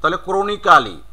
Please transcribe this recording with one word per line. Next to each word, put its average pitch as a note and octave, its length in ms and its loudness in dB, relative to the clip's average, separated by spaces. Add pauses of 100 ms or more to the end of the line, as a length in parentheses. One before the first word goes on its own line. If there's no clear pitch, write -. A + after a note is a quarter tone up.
তাহলে E3+ 160 -2
ক্রোনিকালি। F#3 800 0 (160)